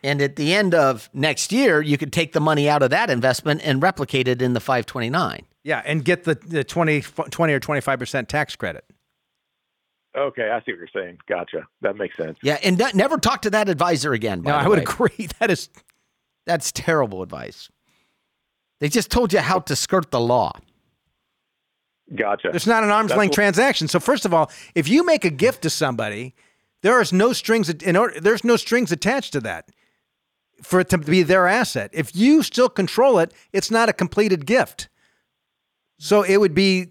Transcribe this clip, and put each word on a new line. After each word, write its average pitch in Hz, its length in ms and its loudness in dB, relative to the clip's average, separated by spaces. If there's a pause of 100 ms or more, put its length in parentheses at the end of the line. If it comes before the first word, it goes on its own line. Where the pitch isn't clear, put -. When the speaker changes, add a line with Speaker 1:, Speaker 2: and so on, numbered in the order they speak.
Speaker 1:
And 139 160 0
at 143 160 -2
the 151 160 0
end 196 200 2
of 135 400 2
next 143 380 -2
year, 202 300 4
you 147 160 0
could 139 140 -8
take 165 220 -2
the 156 80 0
money 147 260 2
out 147 140 2
of 131 100 4
that 202 180 0
investment 131 540 0
and 135 200 0
replicate 139 460 0
it 123 120 0
in 127 120 0
the 117 80 -2
five 123 240 -2
twenty-nine. 127 600 -4 (200)
Speaker 2:
Yeah, 143 200 -4
and 151 180 -2
get 175 220 0
the, 160 100 0
the 165 300 -6
twenty, 156 360 0
twenty 156 520 -4
or 139 60 0
twenty-five 135 380 -4
percent 123 300 -6
tax 147 280 -4
credit. 87 280 -8 (1300)
Speaker 3:
Okay, 131 360 -4
I 117 140 -2
see 123 80 -6
what 90 60 -10
you're 85 140 -16
saying. 90 320 -10
Gotcha. 85 400 -6 (160)
That 101 140 -4
makes 101 220 -8
sense. 80 260 -8
Speaker 1:
Yeah, 143 200 0
and 185 140 2
ne-, 240 160 0
never 254 240 2
talk - 260 -2
to 214 80 -2
that 208 180 0
advisor 151 440 0
again, 104 280 -4
by 147 100 -2
Speaker 2:
No, 147 60 2
Speaker 1:
the 143 60 0
Speaker 2:
I - 40 2
would - 120 4
Speaker 1:
way. - 40 -2
Speaker 2:
agree. - 500 -2
<laughs> - 60 -16
That 226 100 0
is - 200 -2 (760)
Speaker 1:
That's 170 280 -4
terrible 120 480 -2
advice. 76 480 -14 (1120)
They 147 80 -2
just 214 200 0
told 240 220 0
you 196 80 2
how 165 200 0
to 156 160 -4
skirt - 360 -2
the 127 80 -2
law. 117 320 2 (1600)
Speaker 3:
Gotcha. 104 400 -4
Speaker 2:
It's 170 140 -2
not 226 160 4
an 208 80 2
arm's 214 180 2
Speaker 3:
That's - 100 0
Speaker 2:
length 202 120 2
Speaker 3:
what 143 40 -2
Speaker 2:
transaction. 202 520 2
So 170 120 0
first 240 260 0
of 185 80 0
all, 160 180 2 (240)
if 151 140 0
you 302 160 4
make 330 180 2
a 185 60 0
gift 165 320 0
to 160 80 -2
somebody, 117 680 -6 (460)
there 240 180 4
is 208 140 0
no 208 180 4
strings 220 380 0
at-, 151 120 -8
in 170 140 0
order, 208 240 0
there's 208 240 2
no 233 140 4
strings 226 340 -2
attached 220 420 -2
to 147 60 -2
that 95 300 -8 (920)
for 185 200 0
it 175 80 -4
to 190 80 2
be 160 260 2
their 180 240 4
asset. 185 460 -2
If 160 220 -6
you 262 280 4
still 247 260 0
control 226 500 2
it, 165 140 0 (200)
it's 190 180 -2
not 226 160 2
a 214 60 0
completed 190 520 0
gift. 196 440 -2 (1120)
So 190 220 2
it 190 160 2
would 202 160 4
be 185 360 2